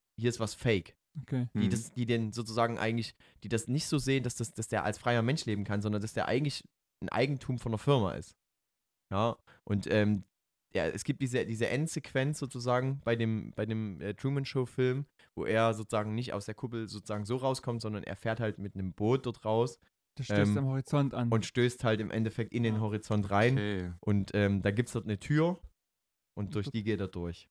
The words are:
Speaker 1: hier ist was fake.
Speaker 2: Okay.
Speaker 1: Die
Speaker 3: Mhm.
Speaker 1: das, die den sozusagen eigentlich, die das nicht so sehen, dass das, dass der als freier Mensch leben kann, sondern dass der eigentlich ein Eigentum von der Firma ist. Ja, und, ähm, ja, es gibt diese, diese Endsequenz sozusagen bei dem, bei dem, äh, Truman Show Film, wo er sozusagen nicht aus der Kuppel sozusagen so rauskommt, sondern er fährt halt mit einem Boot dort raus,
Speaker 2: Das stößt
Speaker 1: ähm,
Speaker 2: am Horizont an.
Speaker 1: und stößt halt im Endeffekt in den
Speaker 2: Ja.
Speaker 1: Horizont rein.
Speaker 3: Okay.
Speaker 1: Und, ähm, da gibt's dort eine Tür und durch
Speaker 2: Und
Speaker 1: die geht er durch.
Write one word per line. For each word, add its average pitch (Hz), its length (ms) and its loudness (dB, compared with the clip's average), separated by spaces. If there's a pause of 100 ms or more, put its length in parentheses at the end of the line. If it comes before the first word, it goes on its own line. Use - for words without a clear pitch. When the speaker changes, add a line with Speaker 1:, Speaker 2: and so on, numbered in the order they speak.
(200)
Speaker 1:
hier 117 120 2
ist 117 100 -6
was 110 140 -2
fake. 104 420 0 (280)
Speaker 2:
Okay. 127 300 -2
Speaker 1:
Die 104 120 4
Speaker 3:
Mhm. 95 40 2
Speaker 1:
das, 110 220 -2
die 123 140 -2
den 113 260 0
sozusagen 117 460 0
eigentlich, 113 360 -2 (280)
die - 80 -10
das 113 180 0
nicht 135 180 0
so 151 120 2
sehen, 131 260 2
dass 123 120 -2
das, - 180 -6
dass 113 140 -6
der 101 160 0
als 107 120 0
freier 120 240 2
Mensch 131 240 0
leben 104 200 -2
kann, 101 180 0
sondern 107 180 0
dass 107 140 -8
der - 120 -2
eigentlich 135 380 0 (380)
ein - 80 -6
Eigentum 131 480 -2
von 117 140 -4
der 107 60 -2
Firma 120 340 4
ist. - 220 -10 (800)
Ja, 110 240 2 (320)
und, 101 220 0
ähm, 104 340 4 (500)
ja, 80 120 2
es - 180 -4
gibt 139 180 -2
diese, 123 240 0
diese 113 220 -2
Endsequenz 143 720 -2
sozusagen 127 640 -2
bei 117 100 2
dem, 113 380 0
bei - 120 -4
dem, 107 360 -4
äh, 101 140 -4
Truman 139 300 -2
Show 131 220 -2
Film, 127 400 0 (320)
wo 90 60 -4
er 113 280 4
sozusagen 107 440 -2
nicht 123 160 -4
aus 101 140 -6
der 107 100 -8
Kuppel 113 320 -6
sozusagen 104 380 -6
so 120 100 0
rauskommt, 127 440 -2
sondern 107 220 -4
er - 140 -8
fährt 113 240 -2
halt 107 180 -2
mit 98 160 -8
einem 95 180 -4
Boot 123 340 2
dort - 180 -6
raus, 113 340 2 (400)
Speaker 2:
Das 131 80 -6
stößt 104 260 4
Speaker 1:
ähm, 104 60 2
Speaker 2:
am 139 80 0
Horizont 135 480 0
an. 120 160 0
Speaker 1:
und 113 160 2
stößt 123 380 0
halt 110 160 4
im 104 100 -4
Endeffekt 110 420 -2
in 120 120 0
den 110 120 2
Speaker 2:
Ja. 110 40 0
Speaker 1:
Horizont 107 500 0
rein. 107 240 6
Speaker 3:
Okay. 101 460 -2
Speaker 1:
Und, 101 340 0
ähm, 101 280 4
da 101 100 4
gibt's 120 200 0
dort 117 120 -4
eine 104 160 -4
Tür 165 400 2 (760)
und 101 200 -6
durch 104 100 -2
Speaker 2:
Und 139 80 -8
Speaker 1:
die 113 80 -2
geht 104 160 0
er 95 100 -4
durch. 87 420 -8